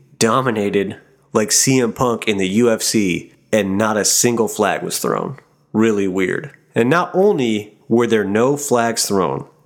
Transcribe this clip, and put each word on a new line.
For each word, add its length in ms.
dominated 800
like 180
C 280
M 140
Punk 340
in 100
the 100
U 240
F 100
C, 520
and 260
not 200
a 80
single 420
flag 340
was 160
thrown. 400
Really 340
weird. 440
And 160
not 240
only 640
were 200
there 160
no 340
flags 480
thrown, 400